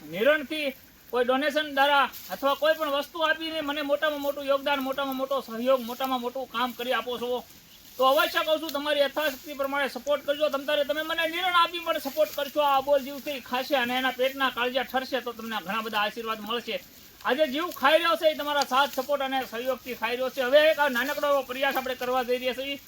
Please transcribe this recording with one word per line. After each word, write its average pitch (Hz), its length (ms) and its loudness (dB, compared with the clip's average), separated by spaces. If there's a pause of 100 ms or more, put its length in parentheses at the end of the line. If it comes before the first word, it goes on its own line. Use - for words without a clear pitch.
(100)
નિરણથી, 294 560 2 (460)
કોઈ 247 120 2
ડોનેશન 277 520 2
દ્વારા 277 300 6 (240)
અથવા 262 320 0
કોઈ 311 160 4
પણ 311 180 -2
વસ્તુ 294 300 -4
આપીને 311 360 -2
મને 294 200 -4
મોટામાં 294 440 0
મોટું 285 240 -4
યોગદાન, 277 320 0
મોટામાં 269 380 -4
મોટો 269 200 -2
સહયોગ, 240 400 2
મોટામાં 254 400 -4
મોટું 247 340 -6
કામ 247 180 0
કરી 247 260 -4
આપો 240 200 -4
છો, 240 120 -4 (680)
તો 247 140 0
અવશ્ય 320 340 2
કહું 311 160 2
છું, 311 160 -8
તમારી 294 300 2
યથાશક્તિ 277 540 -4
પ્રમાણે 277 280 0
સપોર્ટ 277 380 -2
કરજો. 294 240 2
તમ 277 160 -2
તારે 294 180 2
તમે 294 180 -2
મને 330 260 -2
નિરણ 359 340 0
આપી 349 240 0
પણ 320 220 -2
સપોર્ટ 302 280 0
કરશો, 285 240 -2
આ 285 220 4
અબોલ 285 180 4
જીવ 285 240 -8
છે 302 140 -4
એ - 20 -6
ખાશે 262 360 -2
અને 247 200 0
એના 254 240 0
પેટના 269 300 0
કાળજા 247 420 -2
ઠરશે, 254 320 -2
તો 247 80 -6
તમને 226 320 -8
ઘણા 208 180 -4
બધા 214 220 0
આશીર્વાદ 226 360 -4
મળશે. 214 360 -6 (480)
આજે 254 220 2
જીવ 294 220 -2 (120)
ખાઈ 302 180 6
રહ્યો 330 180 4
છે 320 120 0
એ 294 120 2
તમારા 285 320 -2
સાથ, 269 200 4
સપોર્ટ 269 300 -2
અને 269 240 0
સહયોગથી 247 540 -4
ખાઈ 233 160 -2
રહ્યો 254 140 -2
છે. 262 120 -4
હવે 262 180 6 (100)
એક 294 80 0
આ 285 180 2
નાનકડો 285 320 0
એવો 285 140 4
પ્રયાસ 269 340 -2
આપણે 262 180 -2
કરવા 254 300 0
જઈ 247 140 0
રહ્યા 254 260 -4
છીએ. 285 240 -6